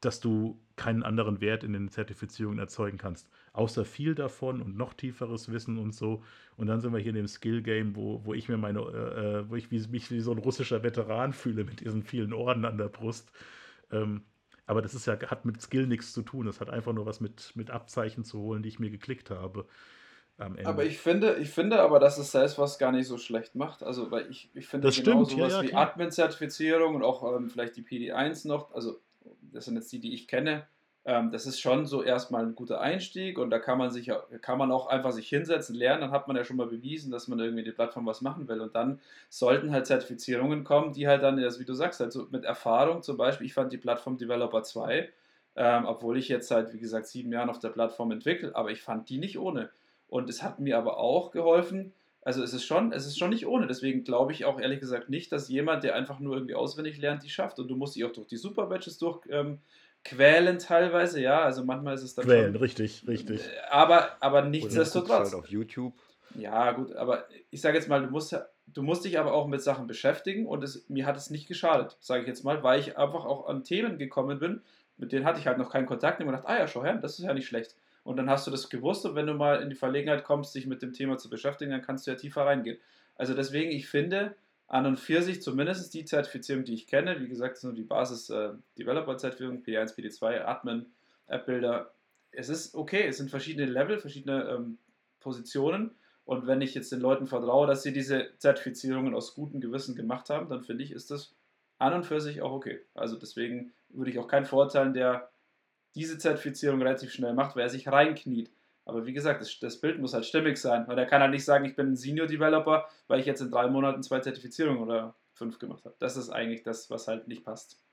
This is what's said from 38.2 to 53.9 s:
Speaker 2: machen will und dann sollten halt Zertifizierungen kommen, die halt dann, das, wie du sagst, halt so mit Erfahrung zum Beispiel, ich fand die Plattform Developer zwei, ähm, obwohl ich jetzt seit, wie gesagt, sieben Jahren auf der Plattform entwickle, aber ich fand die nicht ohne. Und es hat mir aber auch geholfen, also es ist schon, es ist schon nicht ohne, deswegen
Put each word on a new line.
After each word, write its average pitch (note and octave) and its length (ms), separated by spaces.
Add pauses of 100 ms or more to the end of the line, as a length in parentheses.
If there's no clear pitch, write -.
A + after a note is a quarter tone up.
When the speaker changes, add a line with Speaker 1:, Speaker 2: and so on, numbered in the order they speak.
Speaker 2:
machen C#3 260
will A2+ 120
und A2 140
dann C3 260 (280)
sollten C#3+ 420
halt C3+ 160
Zertifizierungen C3 800
kommen, D3 300
die C#3+ 140
halt C#3 140
dann, C3+ 160
das, A#2+ 220
wie B2+ 60
du C3 80
sagst, E3 260
halt A#2 120
so C3 180
mit C3 140
Erfahrung C3 580
zum C3 160
Beispiel, C3 280
ich - 80
fand C3 180
die B2 60
Plattform B2 380
Developer A#2+ 460
zwei, A#2 480 (460)
ähm, A#2+ 280
obwohl A#2 320
ich B2+ 120
jetzt A#2+ 200
seit, A2+ 240
wie A2 60
gesagt, A2 280
sieben B2 260
Jahren A#2+ 180
auf A#2 80
der A2+ 120
Plattform A2+ 420
entwickle, D#3 440
aber A2 140
ich G#2+ 100
fand A2 300
die C3 80
nicht F#3+ 200
ohne. C#3+ 300 (400)
Und B2 220
es - 120
hat D3 160
mir C3+ 200
aber A2+ 200
auch F3 340
geholfen, F3 600 (300)
also C3 200
es B2+ 100
ist B2+ 140
schon, A3 260
es C#3 140
ist C#3+ 100
schon F3+ 140
nicht A3+ 160
ohne, A#3+ 200
deswegen B2+ 380